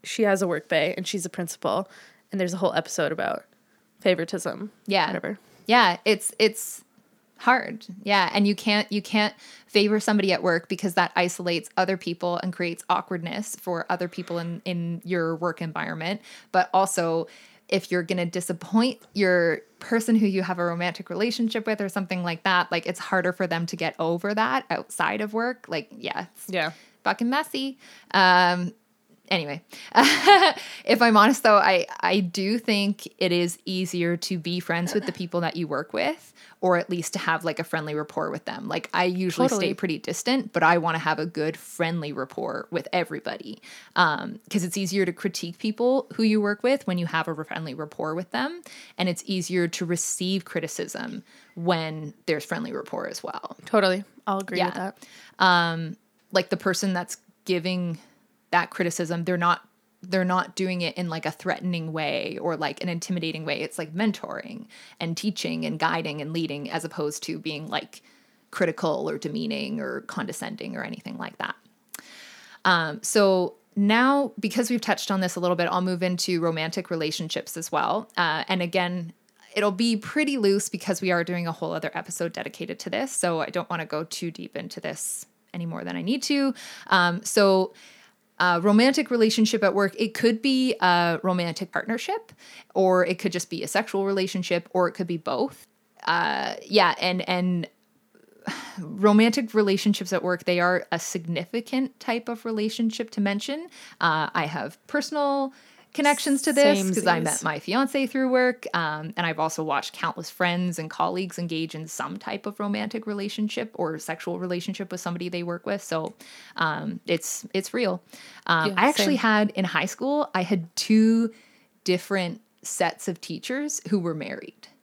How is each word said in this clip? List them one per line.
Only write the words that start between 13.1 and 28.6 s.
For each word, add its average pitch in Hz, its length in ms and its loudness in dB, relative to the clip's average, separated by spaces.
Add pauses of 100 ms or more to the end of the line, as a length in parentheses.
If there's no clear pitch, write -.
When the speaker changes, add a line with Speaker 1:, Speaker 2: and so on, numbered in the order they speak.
Speaker 2:
for 170 340 -6
other 180 180 -2
people 170 300 -8
in, 170 280 -6
in 170 380 -4
your 165 320 -2
work 165 280 -4
environment. 160 580 -6 (300)
But 185 200 4
also, 170 540 2 (420)
if 190 240 0
you're 180 120 2
gonna 175 240 -2
disappoint 190 720 0 (160)
your 180 460 4 (180)
person 226 360 2
who 208 120 6
you 190 160 0
have 175 160 -4
a 175 40 0
romantic 175 460 -2
relationship 220 560 0
with 214 160 0
or 196 80 -2
something 185 320 -2
like 170 220 -4
that, 180 280 2
like, 170 140 0
it's 175 140 -4
harder 180 340 0
for 185 140 -2
them 165 180 0
to 175 100 -8
get 165 220 -2
over 170 380 0
that 247 340 0
outside - 520 -2
of 214 120 -6
work. 240 340 -4
Like, 151 300 -6
yeah, - 380 -6
it's - 120 -16
Speaker 1:
Yeah. 170 240 0 (320)
Speaker 2:
fucking 202 260 2
messy. 269 500 -4 (320)
Um, 180 600 6 (580)